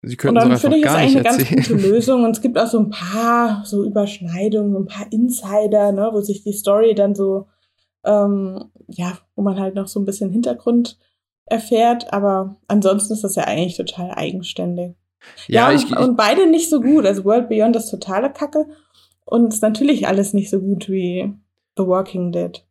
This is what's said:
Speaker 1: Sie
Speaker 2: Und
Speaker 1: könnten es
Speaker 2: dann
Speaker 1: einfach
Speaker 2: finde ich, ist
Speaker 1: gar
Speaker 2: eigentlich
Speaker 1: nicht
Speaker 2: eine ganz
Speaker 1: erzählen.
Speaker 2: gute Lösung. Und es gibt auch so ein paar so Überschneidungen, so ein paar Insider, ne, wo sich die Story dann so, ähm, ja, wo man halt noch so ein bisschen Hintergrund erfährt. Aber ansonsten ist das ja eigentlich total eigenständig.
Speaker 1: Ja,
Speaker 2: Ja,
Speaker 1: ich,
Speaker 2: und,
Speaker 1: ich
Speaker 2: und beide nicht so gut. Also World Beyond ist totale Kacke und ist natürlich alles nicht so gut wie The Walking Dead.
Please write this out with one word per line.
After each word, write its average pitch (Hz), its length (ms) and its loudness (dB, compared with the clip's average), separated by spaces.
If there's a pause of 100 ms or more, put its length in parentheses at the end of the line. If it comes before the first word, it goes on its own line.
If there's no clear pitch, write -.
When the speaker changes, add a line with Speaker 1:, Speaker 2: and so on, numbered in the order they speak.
Speaker 1:
Sie 120 120 -10
Speaker 2:
Und - 40 -12
Speaker 1:
könnten 233 200 2
es 233 60 6
Speaker 2:
dann 247 80 6
Speaker 1:
einfach 247 100 4
Speaker 2:
finde 294 160 4
ich, 302 60 4
ist 302 80 2
Speaker 1:
gar - 60 2
Speaker 2:
eigentlich 269 180 4
Speaker 1:
nicht 269 100 2
Speaker 2:
eine 240 120 2
ganz - 140 0
Speaker 1:
erzählen. 247 280 2
Speaker 2:
gute 196 100 2
Lösung. 240 360 2
Und 226 60 2
es 226 100 -4
gibt 233 160 -2
auch 226 100 0
so 233 120 0
ein 208 100 2
paar 214 760 -2
so 202 200 -2
Überschneidungen, 202 880 -2
so 190 60 -2
ein 190 60 -2
paar 202 260 -14
Insider, 208 840 0
ne, 202 200 0
wo 208 80 0
sich 202 220 -6
die 202 100 -4
Story 208 420 2
dann 202 200 2
so, 196 320 -2 (580)
ähm, 202 600 0 (220)
ja, 180 300 -8 (180)
wo 208 60 -6
man 196 180 -2
halt 190 160 -4
noch 196 120 -6
so - 120 -8
ein 196 60 -2
bisschen 196 240 -6
Hintergrund 240 680 0 (480)
erfährt. 233 680 0
Aber 196 420 -2 (120)
ansonsten 202 460 2
ist 214 100 -6
das 196 120 -4
ja 165 100 -2
eigentlich 170 320 -4
total 175 340 -8
eigenständig. 175 840 -8 (520)
Speaker 1:
Ja, 240 240 4
Speaker 2:
Ja, 302 40 4
Speaker 1:
ich, 285 100 2
Speaker 2:
und, - 60 -6
Speaker 1:
ich - 60 -2
Speaker 2:
und 247 200 2
beide 233 300 4
nicht 330 220 2
so 302 120 2
gut. 269 240 4
Also 196 200 0
World 226 240 2
Beyond 220 260 2
ist 220 140 -4
totale 202 420 -4
Kacke 302 360 -4 (580)
und 226 280 2
ist 214 80 -4
natürlich 220 460 0
alles 196 260 0
nicht 196 160 -2
so 196 120 0
gut 196 260 -4
wie 190 460 -4 (420)
The 190 100 -2
Walking 185 460 -2
Dead. 175 400 -6